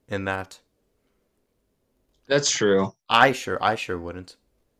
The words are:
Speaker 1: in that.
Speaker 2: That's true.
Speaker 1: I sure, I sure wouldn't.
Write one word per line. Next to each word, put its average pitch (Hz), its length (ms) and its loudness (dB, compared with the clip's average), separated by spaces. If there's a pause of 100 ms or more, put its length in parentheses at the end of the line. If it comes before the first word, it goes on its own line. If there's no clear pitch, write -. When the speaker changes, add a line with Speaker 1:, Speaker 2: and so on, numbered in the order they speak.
Speaker 1:
in 98 180 -6
that. 95 340 -8 (1700)
Speaker 2:
That's 143 240 0
true. 98 420 2 (160)
Speaker 1:
I 123 220 6
sure, - 320 -6
I 107 120 2
sure 92 220 -8
wouldn't. 87 380 -14 (440)